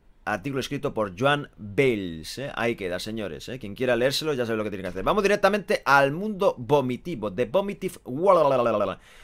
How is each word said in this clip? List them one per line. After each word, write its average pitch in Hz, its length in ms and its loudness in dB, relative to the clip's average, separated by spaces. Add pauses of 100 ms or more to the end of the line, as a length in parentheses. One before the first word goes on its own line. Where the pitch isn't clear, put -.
(260)
artículo 117 340 -4
escrito 127 340 -4
por 101 240 -4
Joan 143 380 0
Bales, 101 840 -2
¿eh? 135 160 -8
Ahí 117 200 -2
queda, 90 240 -4
señores, 104 480 -8
¿eh? 127 100 -10
Quien 104 160 -12
quiera 123 220 2
leérselo 139 380 0
ya 123 120 -2
sabe 113 120 -2
lo 107 80 -2
que 104 40 -6
tiene 95 140 -8
que 92 60 -6
hacer. 92 140 -6
Vamos 190 200 2
directamente 202 640 2
al 139 260 6
mundo 196 460 0
vomitivo, 123 760 0
The 117 140 -2
Vomitive 190 580 -4
World. 127 960 4 (240)